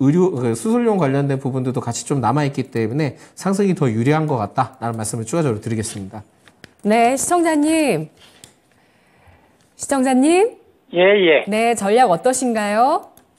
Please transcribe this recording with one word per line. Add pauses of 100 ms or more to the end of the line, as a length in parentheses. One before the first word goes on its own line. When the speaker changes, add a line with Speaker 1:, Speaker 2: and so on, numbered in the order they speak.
Speaker 1:
의료,
그
수술용
관련된
부분들도
같이
좀
남아있기
때문에 (180)
상승이
더
유리한
것
같다라는
말씀을
추가적으로
드리겠습니다. (600)
Speaker 2:
네,
시청자님. (1700)
시청자님? (380)
Speaker 3:
예,
예.
Speaker 2:
네,
전략
어떠신가요? (300)